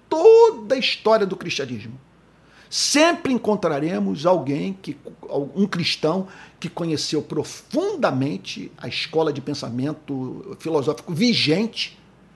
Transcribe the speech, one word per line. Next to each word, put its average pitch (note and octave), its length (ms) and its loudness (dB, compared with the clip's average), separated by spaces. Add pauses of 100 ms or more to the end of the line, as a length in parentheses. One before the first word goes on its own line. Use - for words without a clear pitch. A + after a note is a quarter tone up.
toda E4 640 6
a - 20 2
história G#3+ 480 2
do F3+ 120 -4
cristianismo. B2+ 600 -8 (720)
Sempre D#4+ 640 2
encontraremos F#3 920 -2
alguém E3+ 480 0
que, D3 240 -12 (580)
um G3 100 2
cristão F3+ 600 -2 (320)
que - 80 -8
conheceu D#3 540 -4
profundamente D#3+ 1600 -4
a - 120 -12
escola D#3 420 -2
de C3+ 80 -8
pensamento C3 1200 -8
filosófico D#3+ 540 -2
vigente, G3 840 0 (380)